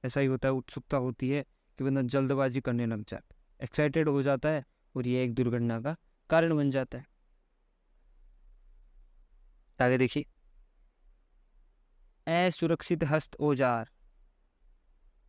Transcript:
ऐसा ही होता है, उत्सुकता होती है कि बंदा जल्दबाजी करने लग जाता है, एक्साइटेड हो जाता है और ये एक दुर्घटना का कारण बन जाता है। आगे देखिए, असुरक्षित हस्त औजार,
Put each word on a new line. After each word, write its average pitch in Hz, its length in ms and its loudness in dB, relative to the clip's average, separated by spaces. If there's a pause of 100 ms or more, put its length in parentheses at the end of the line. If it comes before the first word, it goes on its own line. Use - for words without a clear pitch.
ऐसा 131 160 -2
ही 135 60 2
होता 131 220 0
है, 135 40 2
उत्सुकता 131 440 -6
होती 127 340 -2
है 143 120 -2 (360)
कि 131 60 -4
बंदा 135 180 0
जल्दबाजी 135 580 0
करने 120 260 -2
लग 110 180 -4
जाता - 300 -14
है, - 120 -20 (160)
एक्साइटेड 151 460 0
हो 139 140 2
जाता 139 260 0
है 151 160 -2 (320)
और 123 100 -2
ये 127 180 0
एक 120 100 -2
दुर्घटना 117 460 0
का 147 160 -6 (340)
कारण 165 260 4
बन 143 140 2
जाता 131 280 -4
है। 147 80 -16 (2750)
आगे 127 180 4
देखिए, 131 280 0 (2250)
असुरक्षित 165 580 0
हस्त 151 320 -2
औजार, 127 540 2 (1400)